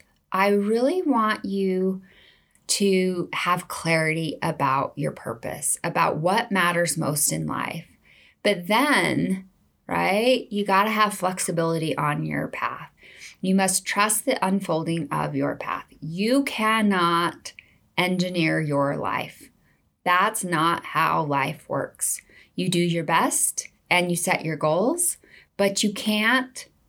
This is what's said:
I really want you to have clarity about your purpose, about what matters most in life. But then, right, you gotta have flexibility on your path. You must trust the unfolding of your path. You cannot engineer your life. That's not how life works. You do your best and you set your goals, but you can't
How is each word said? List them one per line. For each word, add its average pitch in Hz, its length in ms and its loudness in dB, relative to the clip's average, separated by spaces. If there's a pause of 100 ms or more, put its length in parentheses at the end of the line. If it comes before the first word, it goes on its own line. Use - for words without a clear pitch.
(320)
I 196 180 2
really 226 520 2
want 220 440 0
you 190 560 0 (640)
to 185 640 0
have 175 340 -2
clarity 160 760 -2
about 139 520 -2
your 147 160 -4
purpose, - 720 -8
about 165 340 0
what 196 340 0
matters 175 460 0
most 156 340 -2
in 156 160 -4
life. - 380 -6 (580)
But 180 240 0
then, 190 800 2 (380)
right, 196 640 2
you 202 120 -2
gotta 202 280 2
have 214 240 2
flexibility 165 800 -2
on 151 260 -2
your 151 240 -4
path. - 440 -8 (500)
You 190 140 2
must 190 300 2
trust 214 400 0
the - 200 0
unfolding 165 640 0
of 151 240 -2
your 139 200 -2
path. - 300 -8 (140)
You 214 440 0
cannot 196 1120 2 (440)
engineer 175 640 0
your 143 360 0
life. - 520 -6 (540)
That's 190 400 2
not 170 420 0
how 160 380 0
life 143 440 -2
works. - 540 -6 (340)
You 180 140 -2
do 175 100 0
your 170 240 0
best - 640 0 (220)
and 175 220 2
you 170 40 2
set 175 300 0
your 156 120 -4
goals, 185 600 0 (400)
but 196 240 0
you 208 100 0
can't 220 760 0 (220)